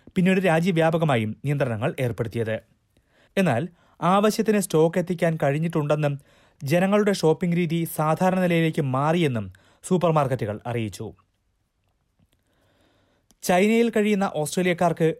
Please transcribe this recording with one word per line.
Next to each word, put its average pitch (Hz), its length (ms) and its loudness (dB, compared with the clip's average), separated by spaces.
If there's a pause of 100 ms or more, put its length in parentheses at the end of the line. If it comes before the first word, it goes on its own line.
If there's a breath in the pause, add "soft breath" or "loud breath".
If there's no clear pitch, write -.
(140 loud breath)
പിന്നീട് 185 260 2
രാജ്യവ്യാപകമായും 160 1040 2
നിയന്ത്രണങ്ങൾ 131 560 -2
ഏർപ്പെടുത്തിയത്. 113 600 -4 (760 soft breath)
എന്നാൽ 165 320 0 (340 soft breath)
ആവശ്യത്തിന് 208 580 2
സ്റ്റോക്ക് 165 380 2
എത്തിക്കാൻ 170 440 -2
കഴിഞ്ഞിട്ടുണ്ടെന്നും 151 760 0 (440 soft breath)
ജനങ്ങളുടെ 190 500 2
ഷോപ്പിംഗ് 170 440 0
രീതി 170 400 -2
സാധാരണ 180 440 0
നിലയിലേക്ക് 165 420 0
മാറിയെന്നും 135 720 0 (320 soft breath)
സൂപ്പർമാർക്കറ്റുകൾ 139 800 0
അറിയിച്ചു. 113 460 -8 (2250)
ചൈനയിൽ 214 480 2
കഴിയുന്ന 208 440 0
ഓസ്ട്രേലിയക്കാർക്ക് 165 840 0